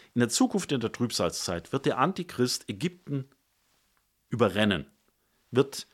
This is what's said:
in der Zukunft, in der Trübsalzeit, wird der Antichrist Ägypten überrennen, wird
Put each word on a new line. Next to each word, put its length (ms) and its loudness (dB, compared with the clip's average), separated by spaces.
in 60 0
der 100 4
Zukunft, 420 0
in 80 0
der 120 -4
Trübsalzeit, 840 -4
wird 120 -4
der 120 2
Antichrist 720 0
Ägypten 560 -6
überrennen, 580 2
wird 420 0